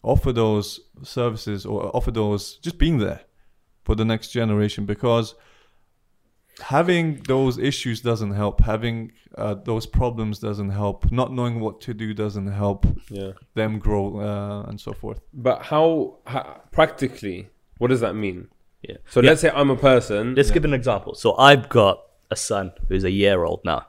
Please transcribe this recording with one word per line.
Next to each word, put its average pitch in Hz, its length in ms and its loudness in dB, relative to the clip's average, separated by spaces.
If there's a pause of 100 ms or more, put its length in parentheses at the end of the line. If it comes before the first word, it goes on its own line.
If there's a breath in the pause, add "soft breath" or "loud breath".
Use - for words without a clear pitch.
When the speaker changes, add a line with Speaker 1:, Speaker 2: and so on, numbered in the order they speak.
Speaker 1:
offer 113 300 2
those 107 480 -2 (220)
services 110 640 -6
or 104 300 -6
offer 123 160 -2
those, 104 440 -2
just - 220 -10
being 151 200 2
there 92 240 -2 (640)
for 113 120 0
the 113 80 0
next 110 280 -2
generation, 104 540 0
because 113 480 -2 (1300)
having 165 680 0
those 131 300 2
issues 127 420 -4
doesn't 107 320 -2
help. 101 300 0
Having, 113 500 -2 (240)
uh, 107 180 -4
those 110 320 -6
problems 113 540 -2
doesn't 104 300 -6
help. 101 420 0
Not 127 200 -2
knowing 120 280 -4
what 110 220 -6
to 120 120 -10
do 107 200 -8
doesn't 104 340 -6
help 101 360 0 (240)
Speaker 2:
Yeah. 98 240 -10 (220)
Speaker 1:
them 110 240 -2
grow, 101 420 -2
uh, 101 480 -6
and 104 120 -12
so 107 120 -12
forth. 107 280 -12 (120)
Speaker 2:
But 123 300 0
how, 156 640 0
how, 123 360 -10 (100)
practically, 104 760 -2 (300)
what 120 100 0
does 127 120 4
that 101 160 -2
mean? 95 320 -6 (340)
Speaker 3:
Yeah. - 140 -16 (120)
Speaker 2:
So - 120 2
Speaker 3:
Yeah. 135 100 10
Speaker 2:
let's 156 100 4
say 151 140 4
I'm 139 160 4
a 127 60 0
person. 120 580 2
Speaker 3:
Let's 139 140 6
Speaker 1:
Yeah. - 60 4
Speaker 3:
give 156 100 4
an 147 100 0
example. 117 400 -2
So - 220 0
I've 139 320 8
got 101 340 4 (280)
a 95 60 -4
son 98 360 -4 (160)
who's 95 160 0
a 92 60 0
year 98 340 4
old 82 200 -4
now. 80 240 -4